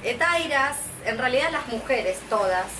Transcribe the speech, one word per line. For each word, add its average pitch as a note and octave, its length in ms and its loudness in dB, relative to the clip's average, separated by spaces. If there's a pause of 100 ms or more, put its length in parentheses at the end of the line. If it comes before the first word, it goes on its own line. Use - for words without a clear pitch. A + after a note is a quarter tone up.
hetairas, C#4+ 720 2 (280)
en A3+ 120 -2
realidad B3+ 340 2
las C#4 160 -4
mujeres A3+ 500 0 (120)
todas F#3+ 360 2 (140)